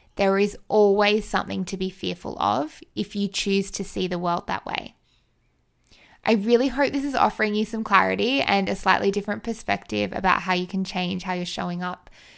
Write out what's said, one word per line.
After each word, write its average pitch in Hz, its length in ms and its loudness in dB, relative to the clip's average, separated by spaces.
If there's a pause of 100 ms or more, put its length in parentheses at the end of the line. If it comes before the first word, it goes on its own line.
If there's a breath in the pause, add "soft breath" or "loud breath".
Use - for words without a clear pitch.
(160 soft breath)
There 196 220 4
is 202 200 2 (100)
always 208 580 6
something 190 400 -4
to 185 120 -6
be 190 120 -4
fearful - 500 -8
of 277 420 0 (140)
if 214 200 -6
you 202 120 -2
choose 196 440 0
to - 120 -6
see 190 240 -4
the 175 120 -4
world 175 280 -2
that - 180 -6
way. - 300 -6 (1300 loud breath)
I 220 80 4
really 233 360 4
hope 262 240 0
this 269 100 -2
is 277 120 -4
offering 214 400 2
you 214 100 0
some 220 180 -4
clarity 196 580 2
and 196 280 2
a 196 60 -2
slightly 196 360 2
different 208 320 -4
perspective 208 720 -4
about 185 280 2
how 185 120 -2
you 180 140 0
can 190 180 -4
change 185 380 -4
how 185 100 -6
you're 180 120 -4
showing 180 380 -6
up 180 260 -10 (280 loud breath)